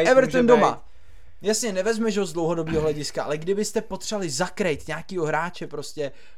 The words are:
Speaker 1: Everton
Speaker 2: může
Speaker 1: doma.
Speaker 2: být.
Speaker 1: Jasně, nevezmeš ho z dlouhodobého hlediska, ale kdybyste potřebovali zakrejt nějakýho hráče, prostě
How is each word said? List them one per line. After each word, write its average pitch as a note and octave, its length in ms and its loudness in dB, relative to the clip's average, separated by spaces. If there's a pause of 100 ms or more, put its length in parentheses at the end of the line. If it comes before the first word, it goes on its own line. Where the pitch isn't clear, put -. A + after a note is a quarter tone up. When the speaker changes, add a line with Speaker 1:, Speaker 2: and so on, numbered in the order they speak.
Speaker 1:
Everton C4 320 6
Speaker 2:
může A#3+ 80 6
Speaker 1:
doma. G#3 240 8
Speaker 2:
být. A#2 60 -8 (680)
Speaker 1:
Jasně, A3 240 0
nevezmeš G#3+ 460 0
ho G3 80 2
z D#3+ 60 -8
dlouhodobého D#3+ 480 0
hlediska, D3+ 440 -2
ale D3 140 -2
kdybyste G3 420 0
potřebovali G3 500 -4
zakrejt E3 580 -2
nějakýho E3 380 -4
hráče, D#3+ 400 -2
prostě C#3+ 460 -6 (260)